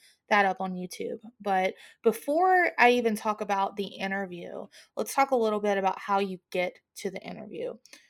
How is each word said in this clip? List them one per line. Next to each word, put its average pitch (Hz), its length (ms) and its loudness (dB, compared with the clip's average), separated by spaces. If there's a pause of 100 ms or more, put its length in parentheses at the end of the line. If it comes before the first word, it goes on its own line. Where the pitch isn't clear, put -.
(280)
that 202 160 4
up 185 160 -2
on 185 140 -4
YouTube. 180 460 -8 (200)
But 190 320 0 (300)
before 339 760 2
I 240 120 8
even 226 260 2
talk 208 240 -2
about 196 360 -2
the 196 100 -4
interview, 190 800 -6 (320)
let's 214 160 -4
talk 269 160 4
a 262 60 4
little 214 240 2
bit 202 180 2
about 190 200 0
how 202 200 0
you 190 220 -2 (100)
get 180 280 -4 (180)
to 196 140 -6
the 185 120 -10
interview. - 500 -10 (380)